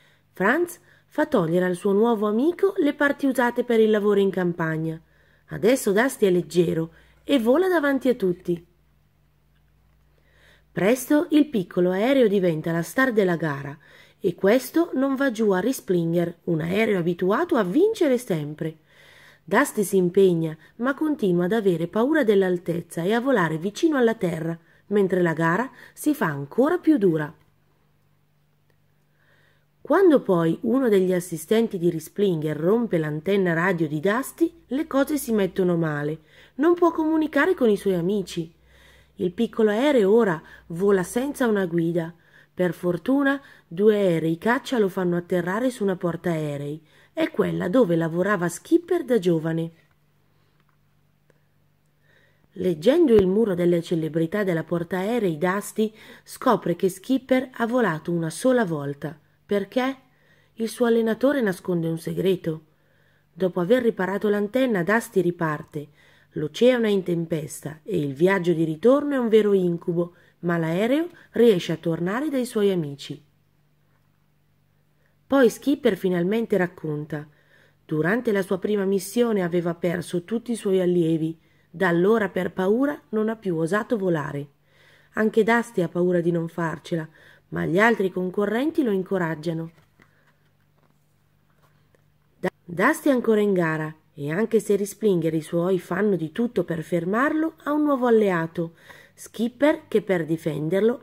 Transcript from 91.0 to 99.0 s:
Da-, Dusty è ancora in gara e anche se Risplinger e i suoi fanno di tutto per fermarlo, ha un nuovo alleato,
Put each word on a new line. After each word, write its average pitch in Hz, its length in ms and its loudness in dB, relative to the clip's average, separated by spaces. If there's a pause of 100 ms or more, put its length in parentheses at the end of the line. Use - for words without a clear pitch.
Da-, 185 100 -4 (140)
Dusty 226 460 0
è - 20 6
ancora 226 300 2
in 208 120 2
gara 160 400 -2 (200)
e 147 180 -8
anche 214 280 0
se 202 160 0
Risplinger 190 580 0
e 165 40 0
i 156 40 -4
suoi 175 380 -2
fanno 190 360 -2
di 160 160 -4
tutto 240 320 -2
per 160 200 -6
fermarlo, 254 800 -2
ha 285 80 -4
un 302 120 0
nuovo 277 220 2
alleato, 175 680 2 (420)